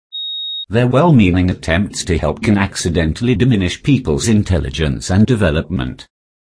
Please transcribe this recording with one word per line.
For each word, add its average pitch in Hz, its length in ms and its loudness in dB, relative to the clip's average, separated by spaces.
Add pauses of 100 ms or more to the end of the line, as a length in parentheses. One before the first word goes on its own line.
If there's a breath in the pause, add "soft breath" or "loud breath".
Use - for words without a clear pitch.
(680)
Their 120 180 2
well-meaning 110 640 4
attempts - 540 -4
to 82 120 0
help 76 240 -4
can 104 160 2
accidentally 92 800 -2
diminish 95 480 0
people's 80 440 0
intelligence 76 840 0
and 101 160 4
development. 78 800 -2 (400)